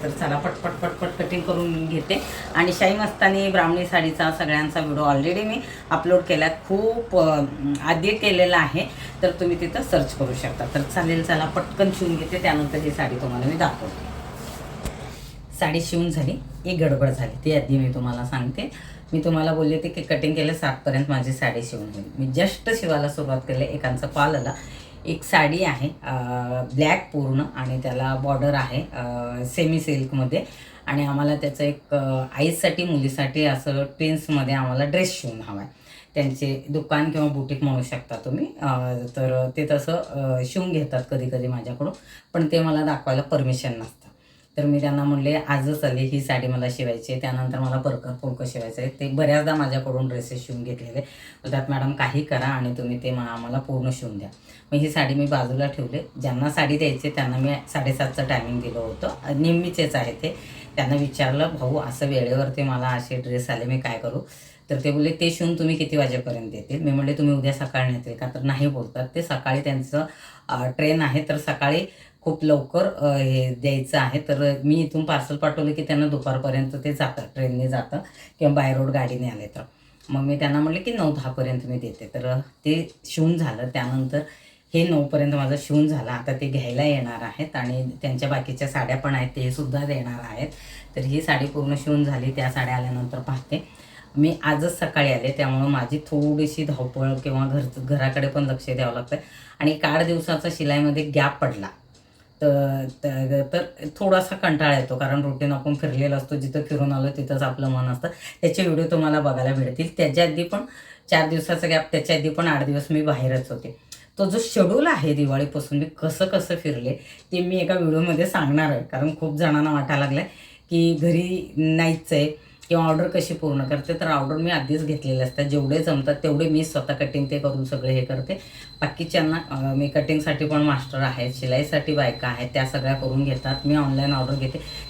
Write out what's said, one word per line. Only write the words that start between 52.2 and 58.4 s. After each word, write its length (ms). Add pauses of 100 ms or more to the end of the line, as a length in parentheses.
करा 220
आणि 320
तुम्ही 260
ते 80
मा-, 160
आम्हाला 320
पूर्ण 340
शिवून 240
द्या." 120 (420)
मग 60
ही 120
साडी 240
मी 120
बाजूला 420
ठेवले. 420 (120)
ज्यांना 280
साडी 280
द्यायची 320
त्यांना 280
मी 160 (200)
साडेसातचं 500
टायमिंग 380